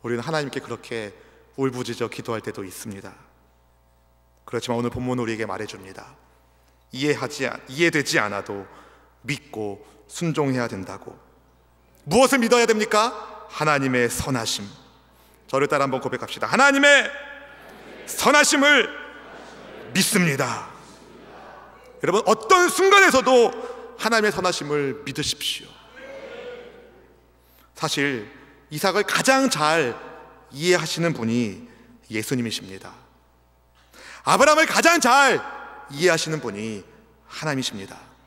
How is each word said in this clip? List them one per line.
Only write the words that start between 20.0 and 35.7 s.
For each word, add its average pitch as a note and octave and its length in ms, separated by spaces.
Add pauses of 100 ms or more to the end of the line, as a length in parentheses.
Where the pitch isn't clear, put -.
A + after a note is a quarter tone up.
여러분, C#4 220
어떤 F4+ 440
순간에서도 C4 1300
하나님의 A3 340
선하심을 D3 720
믿으십시오. - 640 (2000)
사실 C#3 560 (380)
이삭을 F#3 340
가장 C4+ 460
잘 D3+ 500 (520)
이해하시는 E3 600
분이 A2+ 540 (420)
예수님이십니다. G#2+ 840 (1300)
아브라함을 D4+ 440
가장 D#4+ 340
잘 B3 400 (500)